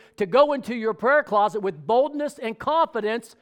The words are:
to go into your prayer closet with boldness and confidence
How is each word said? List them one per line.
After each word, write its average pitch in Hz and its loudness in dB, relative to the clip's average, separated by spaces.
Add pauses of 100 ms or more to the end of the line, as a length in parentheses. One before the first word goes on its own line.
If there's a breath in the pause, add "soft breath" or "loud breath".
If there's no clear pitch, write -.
(180 loud breath)
to 202 -2
go 285 4
into 247 -6
your 220 -4
prayer 262 2
closet 208 0
with 156 -6
boldness 285 0
and 226 -8
confidence 247 -2